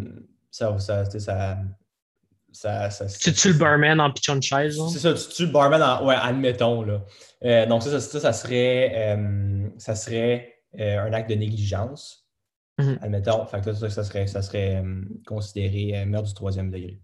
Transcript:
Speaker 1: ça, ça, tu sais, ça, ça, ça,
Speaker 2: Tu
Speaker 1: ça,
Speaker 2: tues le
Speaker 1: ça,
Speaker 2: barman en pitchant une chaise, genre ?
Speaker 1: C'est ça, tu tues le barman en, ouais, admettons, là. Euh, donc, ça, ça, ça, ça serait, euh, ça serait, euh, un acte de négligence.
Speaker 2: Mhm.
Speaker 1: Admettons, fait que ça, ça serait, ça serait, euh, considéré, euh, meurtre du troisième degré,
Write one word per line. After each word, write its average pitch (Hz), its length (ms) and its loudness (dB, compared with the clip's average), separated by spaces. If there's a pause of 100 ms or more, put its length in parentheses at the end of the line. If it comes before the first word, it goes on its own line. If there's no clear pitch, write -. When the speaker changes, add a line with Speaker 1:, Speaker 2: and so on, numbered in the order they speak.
(520)
Speaker 1:
ça, 107 260 -2
ça, 101 280 -2
tu 98 60 -4
sais, 107 80 -8
ça, 98 380 -4 (960)
ça, 104 380 -4
ça, 101 160 -8
Speaker 2:
Tu 101 80 -6
Speaker 1:
ça, - 180 2
Speaker 2:
tues - 160 4
le 185 60 8
Speaker 1:
ça, 143 60 6
Speaker 2:
barman 151 420 6
en 143 100 4
pitchant - 240 -2
une 135 60 0
chaise, 147 340 0
genre ? 160 140 -2
Speaker 1:
C'est 165 100 -4
ça, 156 140 4
tu - 200 -6
tues 175 120 -2
le 151 80 -2
barman 147 280 6
en, 131 240 4
ouais, 135 100 6
admettons, 123 680 2
là. 104 220 -2 (400)
Euh, 117 200 6
donc, 113 160 4
ça, 143 100 -4
ça, 135 100 0
ça, - 180 -6
ça 131 140 2
serait, 123 580 2 (260)
euh, 101 600 -2
ça 110 180 -6
serait, 117 600 -2 (240)
euh, 104 200 0
un 107 140 -2
acte 113 160 -4
de 110 60 0
négligence. 107 920 -4 (500)
Speaker 2:
Mhm. 135 240 0
Speaker 1:
Admettons, 110 440 0
fait 101 160 -6
que 107 120 -4
ça, 107 160 -4
ça 104 140 -4
serait, 98 240 -4
ça 98 140 -4
serait, 98 420 -2
euh, 95 180 -6 (240)
considéré, 101 720 -4
euh, 101 80 -4
meurtre 104 220 -2
du 101 60 -8
troisième 95 380 -4
degré, 90 320 -12